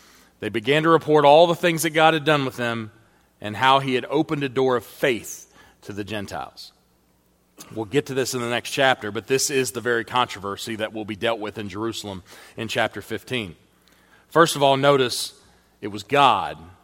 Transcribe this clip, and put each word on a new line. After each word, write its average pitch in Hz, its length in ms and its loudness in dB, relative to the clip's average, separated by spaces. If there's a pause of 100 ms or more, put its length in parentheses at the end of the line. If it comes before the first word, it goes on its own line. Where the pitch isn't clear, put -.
(400)
"They 107 80 -4
began 117 340 0
to 160 60 2
report 151 360 4
all 151 220 8
the 170 80 2
things 165 280 -2
that 165 80 -2
God 160 240 4
had 151 100 -2
done 147 200 2
with 127 120 -8
them 117 340 -6 (500)
and 107 140 -8
how 131 240 4
he 135 160 -2
had 123 160 -2
opened 151 320 -2
a 139 60 -2
door 127 260 0
of 117 100 -2
faith - 600 -4 (360)
to - 100 -14
the 101 120 -8
Gentiles." 95 680 -12 (1000)
We'll 110 120 -6
get 131 220 -2
to 135 80 -8
this 127 200 -2
in 127 60 -4
the 117 100 -4
next 117 200 -4
chapter, 131 400 0
but 104 160 -8
this 131 240 0
is 131 220 -2
the 120 80 -8
very 117 240 -2
controversy 107 720 -6
that 101 160 -6
will 110 120 -8
be 104 120 -10
dealt 113 240 -2
with 104 180 -8
in 104 100 -8
Jerusalem 104 540 -8 (340)
in 113 120 -8
chapter 110 320 -2
fifteen. 107 540 -8 (760)
First 160 280 4
of 143 60 -2
all, 139 140 4
notice 135 580 2 (480)
it 110 60 -6
was 104 140 -12
God, 104 560 2 (260)